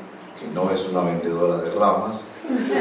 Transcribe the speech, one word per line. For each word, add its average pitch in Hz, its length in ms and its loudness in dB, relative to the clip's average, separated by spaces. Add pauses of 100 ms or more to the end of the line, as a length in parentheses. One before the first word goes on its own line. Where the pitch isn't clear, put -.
(400)
que 78 140 -12
no 92 160 2
es 92 160 0
una 90 160 0
vendedora 85 560 2
de - 140 -2
ramas, 196 500 2 (600)